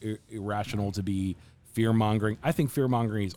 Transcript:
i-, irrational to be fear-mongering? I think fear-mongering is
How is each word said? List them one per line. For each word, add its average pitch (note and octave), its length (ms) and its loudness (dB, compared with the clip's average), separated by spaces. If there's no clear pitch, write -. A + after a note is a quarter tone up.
i-, G#2+ 120 -4
irrational G#2 560 -2
to G2 100 -4
be F#2+ 340 -2
fear-mongering? A2 680 2
I D#3+ 100 0
think D3 180 0
fear-mongering A#2 560 0
is F#2 100 -6